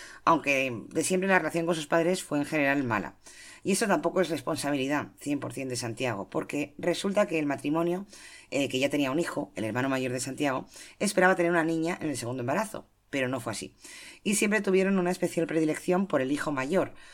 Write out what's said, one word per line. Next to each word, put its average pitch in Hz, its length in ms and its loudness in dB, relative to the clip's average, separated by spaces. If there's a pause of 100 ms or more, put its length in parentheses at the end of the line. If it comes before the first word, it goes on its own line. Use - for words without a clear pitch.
(240)
aunque 135 640 2
de 160 140 0
siempre 185 260 2
la 190 120 6
relación 165 260 0
con 175 80 4
sus 156 140 -6
padres 170 340 2
fue 147 160 -4
en 143 60 0
general 143 400 2
mala. 104 320 -2 (480)
Y 190 80 2
eso 202 160 2
tampoco 170 320 2
es 160 100 2
responsabilidad 143 800 -2 (100)
cien 143 220 -4
por 120 120 -8
cien 135 160 -8
de 123 60 -4
Santiago, 117 560 -4
porque - 480 -4
resulta 196 480 0
que 160 140 -2
el 151 60 0
matrimonio, 165 600 -2 (460)
eh, 139 160 0
que 127 100 -2
ya 139 100 2
tenía 143 220 0
un 143 80 0
hijo, - 380 -4
el 107 80 -4
hermano 123 240 0
mayor 131 240 0
de 131 80 -4
Santiago, 135 480 -2 (320)
esperaba 190 340 4
tener 170 160 2
una 170 140 4
niña 165 360 0
en 170 80 -4
el 139 80 -4
segundo 123 260 -6
embarazo, 170 460 -4 (220)
pero 135 160 0
no 127 140 -2
fue 117 120 -6
así. - 220 -10 (480)
Y 202 140 0
siempre 208 240 4
tuvieron 190 380 4
una 175 120 2
especial 170 360 0
predilección 160 600 2
por 147 140 2
el 131 100 0
hijo 147 220 -2
mayor, 143 420 0 (200)